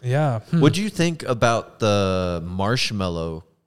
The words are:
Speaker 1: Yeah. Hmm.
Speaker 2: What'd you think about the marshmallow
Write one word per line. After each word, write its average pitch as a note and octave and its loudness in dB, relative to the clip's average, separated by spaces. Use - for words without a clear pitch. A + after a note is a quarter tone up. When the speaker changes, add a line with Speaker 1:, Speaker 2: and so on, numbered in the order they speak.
Speaker 1:
Yeah. B2+ 0
Hmm. E3 2
Speaker 2:
What'd D3+ 6
you G#3 -2
think E3+ -2
about A#2 0
the F#2+ 0
marshmallow F#2 -2